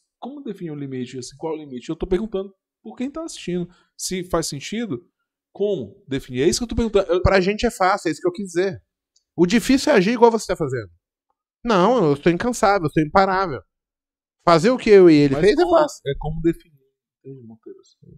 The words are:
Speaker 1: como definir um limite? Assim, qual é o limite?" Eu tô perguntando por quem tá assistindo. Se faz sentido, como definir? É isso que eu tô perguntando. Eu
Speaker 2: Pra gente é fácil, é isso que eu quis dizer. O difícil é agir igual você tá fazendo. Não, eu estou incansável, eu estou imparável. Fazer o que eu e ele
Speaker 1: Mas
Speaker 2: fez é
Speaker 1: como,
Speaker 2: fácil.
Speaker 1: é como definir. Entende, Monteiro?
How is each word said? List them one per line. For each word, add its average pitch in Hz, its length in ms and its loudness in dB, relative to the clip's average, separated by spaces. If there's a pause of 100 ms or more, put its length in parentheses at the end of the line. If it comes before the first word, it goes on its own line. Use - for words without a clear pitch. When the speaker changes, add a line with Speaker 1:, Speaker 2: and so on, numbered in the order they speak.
(180)
Speaker 1:
como 277 240 -8
definir 196 300 -10
um 147 40 -8
limite? 131 400 -8
Assim, 127 220 -14
qual 160 160 -6
é - 20 -6
o 156 40 -10
limite?" 131 280 -12
Eu 165 80 -6
tô 180 120 -6
perguntando 196 440 -4 (300)
por 220 140 -18
quem 254 120 -6
tá 320 140 -10
assistindo. 180 460 -8 (280)
Se 185 280 -8
faz 170 240 -4
sentido, 190 600 -8 (440)
como 196 560 -6
definir? 131 340 -6
É 165 60 0
isso 226 100 -4
que 247 60 -8
eu 226 40 -8
tô 233 60 -12
perguntando. 220 380 0
Eu 180 100 0
Speaker 2:
Pra 190 180 2
gente 202 240 -2
é 185 60 0
fácil, 190 380 -2
é - 20 0
isso 147 100 -6
que 180 60 -4
eu 175 60 -2
quis 202 140 -10
dizer. 175 360 -4 (540)
O 175 100 4
difícil 254 460 2
é 254 40 4
agir 190 160 4
igual 233 180 4
você 226 180 -2
tá 180 80 -4
fazendo. 127 340 -6 (760)
Não, 214 420 4
eu 143 80 2
estou 165 180 2
incansável, 202 520 0
eu 147 40 -2
estou 160 160 0
imparável. 185 580 0 (840)
Fazer 170 260 4
o 254 80 0
que 233 120 0
eu 190 180 10
e 160 60 8
ele 143 200 4
Speaker 1:
Mas 151 100 0
Speaker 2:
fez 208 140 4
é 349 40 4
Speaker 1:
como, 339 160 4
Speaker 2:
fácil. 294 280 0
Speaker 1:
é 139 120 -2
como 160 220 -8
definir. - 420 -4 (420)
Entende, 120 220 -20
Monteiro? 294 320 -20 (400)